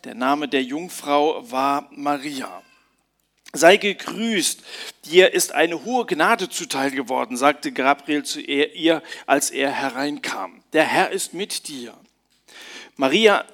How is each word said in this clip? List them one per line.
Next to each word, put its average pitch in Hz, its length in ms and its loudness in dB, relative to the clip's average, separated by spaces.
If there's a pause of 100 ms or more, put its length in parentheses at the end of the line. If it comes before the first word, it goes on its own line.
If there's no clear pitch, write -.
der 113 100 -14
Name 139 320 0
der 135 160 0
Jungfrau 143 880 -2
war 139 400 -2
Maria. 143 720 -8 (920)
Sei 175 240 6
gegrüßt, 208 840 -4 (420)
dir 180 280 6
ist - 180 0
eine 160 340 0
hohe 240 220 -2
Gnade 185 420 0
zuteil 143 400 -4
geworden", 127 480 -4
sagte 143 340 6
Gabriel 139 520 0
zu 151 180 -8
ihr, 143 320 -2
ihr, 165 300 2 (240)
als 139 240 2
er 135 180 -2
hereinkam. 135 920 -6 (100)
"Der 156 100 4
Herr 156 280 0
ist - 240 -8
mit - 320 -8
dir." 123 280 -14 (1000)
Maria 190 580 4